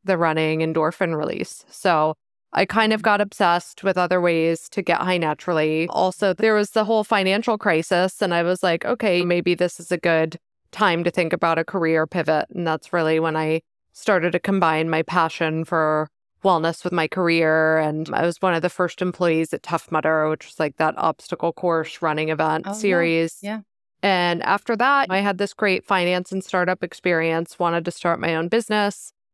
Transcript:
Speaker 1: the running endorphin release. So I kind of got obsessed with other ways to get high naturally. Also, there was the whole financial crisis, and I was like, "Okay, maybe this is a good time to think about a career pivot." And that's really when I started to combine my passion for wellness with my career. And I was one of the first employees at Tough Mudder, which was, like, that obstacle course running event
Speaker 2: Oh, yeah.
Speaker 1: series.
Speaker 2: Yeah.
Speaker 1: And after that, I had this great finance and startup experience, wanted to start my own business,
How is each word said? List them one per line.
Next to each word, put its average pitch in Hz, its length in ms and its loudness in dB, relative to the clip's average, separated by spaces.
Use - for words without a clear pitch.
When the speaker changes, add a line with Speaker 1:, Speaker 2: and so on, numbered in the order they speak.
Speaker 1:
the 185 140 0
running 160 420 2
endorphin 160 560 -2
release. - 540 -6
So 156 440 0
I 196 120 2
kind 214 300 2
of 214 80 -4
got 208 180 2
obsessed 180 640 -2
with 185 140 0
other 180 220 2
ways 165 500 2
to - 100 -4
get - 220 0
high 180 160 0
naturally. 160 720 0
Also, 185 420 0
there 220 220 2
was 208 160 0
the 220 160 2
whole 214 180 2
financial 208 540 0
crisis, 180 640 0
and 180 100 0
I 170 120 2
was 180 180 0
like, 170 240 0
"Okay, 185 380 0
maybe 175 300 0
this 175 240 -2
is 175 140 -8
a 175 60 0
good 160 400 0
time 175 320 2
to 170 60 2
think 170 240 -2
about 165 240 0
a 165 60 -2
career 160 420 0
pivot." 156 440 0
And 175 160 -6
that's 156 280 -4
really 160 260 2
when 160 160 -2
I 160 240 0
started 175 400 0
to 180 80 0
combine 165 480 0
my 160 140 0
passion 160 640 -2
for 156 420 0
wellness 165 400 2
with 180 100 -2
my 160 140 0
career. 160 720 2
And 156 360 -2
I - 100 2
was 175 160 -2
one 185 140 2
of 165 80 0
the 175 80 0
first 180 320 -4
employees 170 500 0
at 143 120 -6
Tough - 280 -6
Mudder, 156 380 0
which 156 160 -6
was, - 140 -14
like, 147 180 -2
that 156 180 0
obstacle - 560 -4
course 165 480 -4
running 156 300 -2
event 156 340 -2
Speaker 2:
Oh, 202 160 -8
yeah. - 0 -
Speaker 1:
series. 170 640 0
Speaker 2:
Yeah. 208 180 -8
Speaker 1:
And 175 420 2
after 208 320 0
that, 269 340 2
I 190 100 2
had 202 180 0
this 202 160 -4
great 190 300 0
finance 180 480 0
and 190 120 -6
startup 180 400 -2
experience, 165 720 -2
wanted 170 280 0
to 175 40 -2
start 170 300 -2
my 165 160 -2
own 165 120 -2
business, 208 640 -2